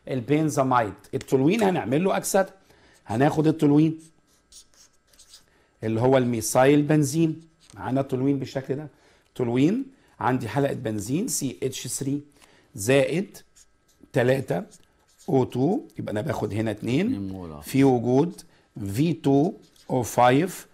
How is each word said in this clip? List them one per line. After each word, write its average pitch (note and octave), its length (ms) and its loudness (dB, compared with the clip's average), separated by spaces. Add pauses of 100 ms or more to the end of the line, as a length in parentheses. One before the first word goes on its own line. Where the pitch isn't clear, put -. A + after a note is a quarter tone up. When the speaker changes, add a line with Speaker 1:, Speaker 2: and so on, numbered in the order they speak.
Speaker 1:
البنزاميد. C3 840 0 (220)
التولوين C#3+ 480 2
هنعمل D#3 420 0
له F#3+ 120 0
اكسده، F#3+ 380 0 (520)
هناخد C#3+ 400 2
التولوين D#3 520 4 (1900)
اللي A2 160 -2
هو C3 180 4
الميثايل B2+ 640 4
بنزين. D3+ 580 0 (340)
معانا A#2 280 -4
تولوين C3+ 360 -2
بالشكل B2+ 380 -6
ده، D3+ 120 -12 (460)
تولوين C3+ 500 0 (360)
عندي A#2+ 280 0
حلقه C#3 260 -2
بنزين B2 540 -6
سي C#3 340 -6
اتش - 240 -8
ثري C3+ 340 -6 (540)
زائد C3 640 0 (720)
تلاتة C3+ 500 0 (680)
أو C3 160 2
تو، D#3 360 -2 (180)
يبقى G#2+ 140 -8
انا G#2 80 -4
باخد G#2 340 -6
هنا A2 160 -2
اتنين A#2+ 360 -2
Speaker 2:
اتنين - 220 -6
مول، F#2 220 -12
آه. D2+ 100 -14
Speaker 1:
في C3+ 240 0
وجود C3 580 2 (440)
في C3+ 260 -2
تو C#3+ 400 0 (380)
أو B2+ 120 -2
فايف B2+ 720 2